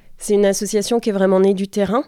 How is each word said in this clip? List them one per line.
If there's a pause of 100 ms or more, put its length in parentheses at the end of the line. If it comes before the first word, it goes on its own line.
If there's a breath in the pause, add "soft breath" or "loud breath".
(200 loud breath)
C'est
une
association
qui
est
vraiment
née
du
terrain,